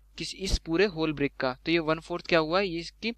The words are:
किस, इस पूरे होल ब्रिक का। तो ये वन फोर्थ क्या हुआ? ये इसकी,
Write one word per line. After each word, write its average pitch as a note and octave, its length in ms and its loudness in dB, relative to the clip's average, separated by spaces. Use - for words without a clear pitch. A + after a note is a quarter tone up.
किस, - 160 -8
इस F#3+ 240 -2
पूरे E3 260 2
होल D#3+ 280 0
ब्रिक C#3+ 240 -2
का। B2+ 200 0
तो D#3+ 60 2
ये E3+ 60 4
वन D#3+ 220 0
फोर्थ E3+ 260 -8
क्या E3+ 120 4
हुआ? D#3+ 220 2
ये F3 180 -2
इसकी, E3+ 400 -8